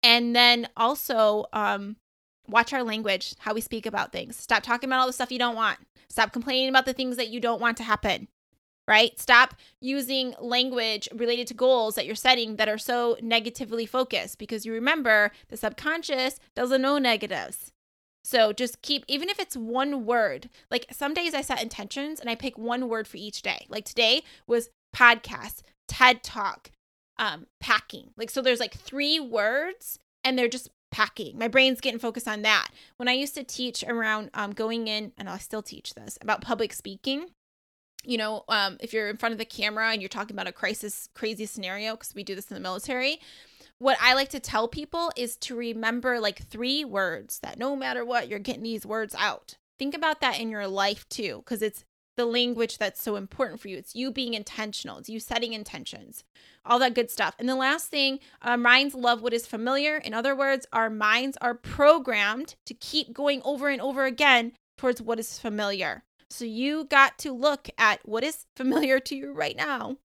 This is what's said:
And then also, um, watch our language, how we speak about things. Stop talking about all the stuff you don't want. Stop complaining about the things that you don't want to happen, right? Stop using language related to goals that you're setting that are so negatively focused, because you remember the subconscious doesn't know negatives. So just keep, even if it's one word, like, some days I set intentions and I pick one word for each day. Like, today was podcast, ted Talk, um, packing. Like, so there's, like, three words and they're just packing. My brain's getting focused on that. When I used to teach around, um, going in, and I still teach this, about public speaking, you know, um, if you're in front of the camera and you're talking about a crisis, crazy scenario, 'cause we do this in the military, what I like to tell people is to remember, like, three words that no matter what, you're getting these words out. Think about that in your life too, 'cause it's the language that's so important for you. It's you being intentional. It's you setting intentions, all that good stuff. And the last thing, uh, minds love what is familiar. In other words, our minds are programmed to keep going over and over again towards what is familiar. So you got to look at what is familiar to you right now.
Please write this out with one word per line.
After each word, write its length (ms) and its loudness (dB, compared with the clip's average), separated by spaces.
And 340 6
then 420 6
also, 720 2
um, 460 -2
watch 240 4
our 120 -2
language, 560 -2
how 140 -4
we 60 0
speak 260 -8
about 260 -4
things. 260 -10
Stop 260 2
talking 240 -2
about 140 2
all 60 4
the 60 -4
stuff 180 -4
you 80 -6
don't 160 0
want. 240 0
Stop 220 2
complaining 380 0
about 160 6
the 80 -2
things 240 -4
that 120 -2
you 120 -8
don't 180 0
want 180 0
to 60 -10
happen, 460 0
right? 320 6
Stop 360 8
using 580 -2
language 760 -2
related 340 -2
to 60 -12
goals 420 4
that 100 -2
you're 100 -6
setting 400 2
that 140 2
are 80 0
so 440 0
negatively 640 -2
focused, 520 -2
because 280 -8
you 60 -6
remember 600 4
the 80 -12
subconscious 840 -2
doesn't 260 2
know 160 2
negatives. 720 -2
So 300 4
just 280 -4
keep, 280 -2
even 180 -2
if 100 -2
it's 200 -6
one 480 -2
word, 440 0
like, 200 -2
some 220 -4
days 200 -2
I 80 -2
set 200 -2
intentions 600 -8
and 80 -6
I 60 -2
pick 220 -8
one 300 -2
word 180 -4
for 120 -18
each 240 -10
day. 260 -4
Like, 160 -8
today 400 4
was 220 2
podcast, 680 4
ted 360 6
Talk, 480 -8
um, 300 -4
packing. 560 -2
Like, 140 -8
so 120 -4
there's, 180 2
like, 160 -4
three 440 0
words 800 -2
and 140 4
they're 100 4
just 220 -4
packing. 460 -2
My 100 -2
brain's 340 4
getting 180 -4
focused 280 -6
on 160 -6
that. 260 4
When 120 0
I 40 4
used 200 -2
to 100 -10
teach 400 -6
around, 520 -2
um, 160 -4
going 360 -4
in, 300 -4
and 100 -12
I 120 -10
still 240 -8
teach 320 -14
this, 260 -16
about 200 -2
public 320 -2
speaking, 580 -8
you 120 -2
know, 300 -4
um, 320 0
if 140 -10
you're 160 -2
in 80 -6
front 160 -2
of 60 -10
the 60 -6
camera 460 -2
and 100 -2
you're 80 -8
talking 260 -8
about 120 -6
a 40 -6
crisis, 640 -6
crazy 320 -6
scenario, 500 -6
'cause 160 -16
we 100 -10
do 120 -8
this 160 -14
in 40 -10
the 60 -10
military, 580 -4
what 200 4
I 140 6
like 160 2
to 100 -8
tell 280 -2
people 500 -6
is 200 -6
to 180 -10
remember, 640 -2
like, 300 -4
three 360 -2
words 540 -4
that 180 -12
no 180 -4
matter 300 -4
what, 220 -2
you're 100 -6
getting 260 -6
these 220 -6
words 320 -4
out. 400 -2
Think 160 -4
about 260 0
that 180 0
in 120 -4
your 160 -6
life 420 -2
too, 380 -6
'cause 160 -2
it's 200 -4
the 120 0
language 500 0
that's 240 -4
so 140 -2
important 440 -4
for 100 -16
you. 60 -10
It's 200 -14
you 160 -4
being 240 -4
intentional. 640 -8
It's 100 -16
you 100 -8
setting 340 -4
intentions, 720 -14
all 140 4
that 160 4
good 160 0
stuff. 300 -2
And 100 -2
the 60 0
last 340 0
thing, 300 0
uh, 120 2
minds 380 6
love 300 2
what 100 0
is 140 -2
familiar. 500 0
In 160 -8
other 220 0
words, 360 0
our 200 0
minds 500 0
are 140 0
programmed 1000 4
to 80 -14
keep 380 -4
going 280 0
over 260 -2
and 140 0
over 240 0
again 500 4
towards 240 0
what 180 -2
is 200 -10
familiar. 640 -4
So 160 -10
you 380 -2
got 360 6
to 120 -6
look 360 0
at 280 4
what 160 -2
is 220 -6
familiar 440 2
to 160 -6
you 160 -10
right 240 -4
now. 420 -4